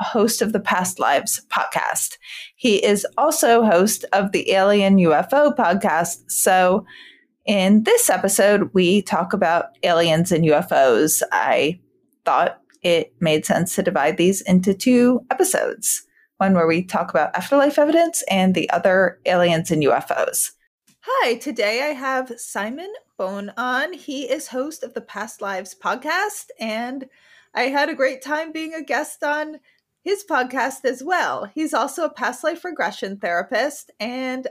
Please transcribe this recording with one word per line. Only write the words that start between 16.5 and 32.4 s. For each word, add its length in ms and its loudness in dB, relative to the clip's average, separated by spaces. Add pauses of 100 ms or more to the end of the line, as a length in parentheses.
where 120 4
we 160 2
talk 280 -4
about 260 0
afterlife 420 2
evidence 520 2
and 240 2
the 160 -2
other 560 2
aliens 440 2
and 120 0
U 100 4
F 180 -2
Os. 420 -4 (520)
Hi, 300 0
today 480 -4
I 120 -4
have 440 -6
Simon 540 -10 (240)
Bone 400 -8
on. 360 -4
He 380 -10
is 180 -6
host 360 -10
of 100 -12
the 60 -10
Past 420 -12
Lives 320 -8
podcast, 720 -6 (140)
and 480 -8 (440)
I 120 -2
had 240 -2
a 60 -6
great 280 -2
time 300 -6
being 200 -10
a 120 -10
guest 400 -6
on 340 -6 (420)
his 240 -4
podcast 600 -4
as 180 -4
well. 500 -2
He's 220 -6
also 300 -4
a 80 -4
past 320 -6